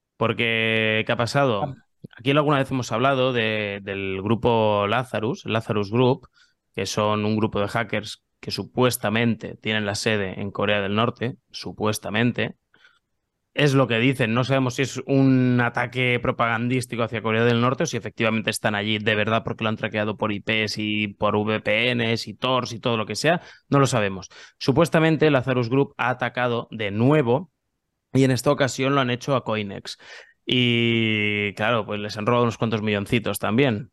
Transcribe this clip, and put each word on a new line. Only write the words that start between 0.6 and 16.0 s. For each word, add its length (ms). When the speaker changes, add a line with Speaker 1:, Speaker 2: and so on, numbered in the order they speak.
Speaker 1:
¿qué 60
ha 40
pasado? 460
Speaker 2:
Ah. 120
Speaker 1:
Aquí 140
alguna 260
vez 120
hemos 220
hablado 400
de, 500
del 380
grupo 640
Lazarus, 600
Lazarus 440
Group, 380
que 100
son 400
un 120
grupo 240
de 80
hackers 540
que 100
supuestamente 1120
tienen 260
la 80
sede 460
en 100
Corea 300
del 140
Norte, 420
supuestamente, 1080
es 220
lo 120
que 120
dicen, 340
no 120
sabemos 300
si 80
es 240
un 540
ataque 600